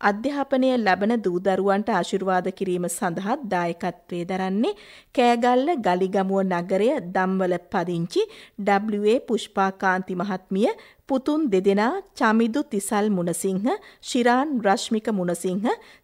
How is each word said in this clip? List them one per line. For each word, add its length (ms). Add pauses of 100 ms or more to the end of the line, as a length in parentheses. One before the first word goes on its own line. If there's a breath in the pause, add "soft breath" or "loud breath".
අධ්‍යාපනය 720
ලබන 460
දූ 180
දරුවන්ට 560
ආශිර්වාද 580
කිරීම 380
සඳහාත් 560
දායකත්වයේ 840
දරන්නේ 480 (360 loud breath)
කෑගල්ල 540 (120)
ගලිගමුව 680
නගරය 480 (140)
දම්වල 500 (100)
පදිංචි 600 (280 loud breath)
ඩබ්ලිව් 480
ඒ 160
පුෂ්පා 520
කාන්ති 440
මහත්මිය, 520 (360 loud breath)
පුතුන් 460
දෙදෙනා 440 (180)
චමිදු 500
තිසල් 480
මුණසිංහ, 560 (320 loud breath)
ශිරාන් 520 (100)
රශ්මික 500
මුණසිංහ, 560 (380 loud breath)